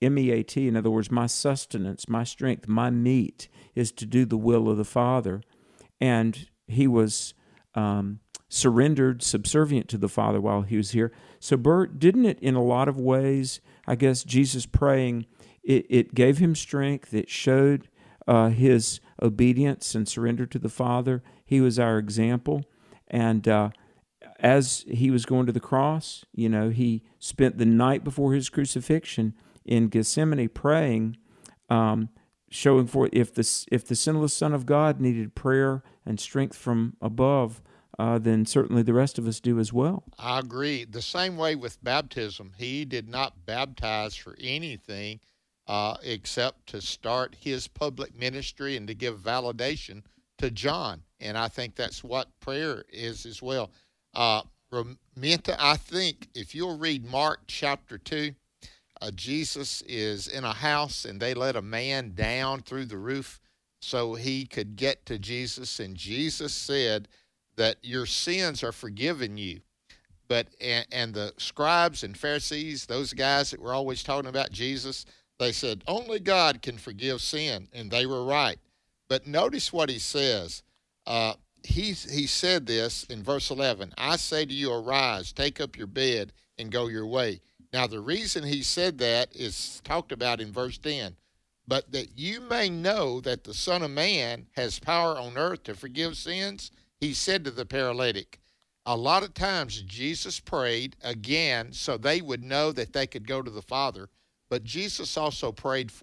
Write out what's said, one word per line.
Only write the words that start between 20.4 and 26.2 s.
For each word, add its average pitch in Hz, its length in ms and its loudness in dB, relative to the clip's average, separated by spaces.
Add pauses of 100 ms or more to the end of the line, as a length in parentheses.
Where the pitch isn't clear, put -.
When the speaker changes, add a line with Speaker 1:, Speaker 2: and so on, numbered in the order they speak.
Speaker 1:
to 120 140 -4
the 113 100 -2
Father. 123 540 0 (200)
He 135 200 4
was 123 160 6
our 113 180 4
example. 117 720 2 (400)
And, 113 420 2
uh, 107 220 4 (680)
as 131 500 4
he 123 220 2
was 123 160 2
going 127 200 4
to 120 60 2
the 113 80 -2
cross, 147 720 0